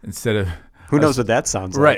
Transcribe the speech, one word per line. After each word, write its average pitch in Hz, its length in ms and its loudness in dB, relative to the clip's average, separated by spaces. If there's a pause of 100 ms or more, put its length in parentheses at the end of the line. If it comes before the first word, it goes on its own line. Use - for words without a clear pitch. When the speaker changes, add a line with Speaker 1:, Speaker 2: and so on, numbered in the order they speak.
Speaker 1:
instead 107 320 -4
of 95 120 -2 (420)
Speaker 2:
Who 143 80 2
Speaker 1:
I - 20 4
Speaker 2:
knows 151 80 4
Speaker 1:
was 131 100 0
Speaker 2:
what 117 80 0
that 117 220 0
sounds 92 280 -6
Speaker 1:
Right, 143 220 4